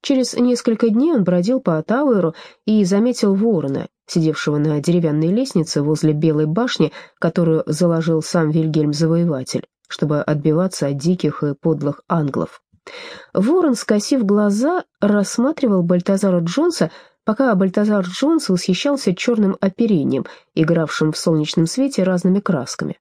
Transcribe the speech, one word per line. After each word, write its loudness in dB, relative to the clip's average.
Через -2
несколько 0
дней 2
он 2
бродил 2
по 0
Тауэру 0
и 4
заметил 2
ворона, 0
сидевшего 0
на 0
деревянной 0
лестнице 0
возле 2
Белой 2
башни, 0
которую 0
заложил 0
сам 0
Вильгельм 0
Завоеватель, -2
чтобы -2
отбиваться 0
от -4
диких -2
и -2
подлых -4
англов. -4
Ворон, 2
скосив 0
глаза, 0
рассматривал 0
Бальтазара 2
Джонса, 0
пока 2
Бальтазар 2
Джонс 0
восхищался 0
черным 0
оперением, 0
игравшим 0
в -6
солнечном 0
свете -2
разными 2
красками. -4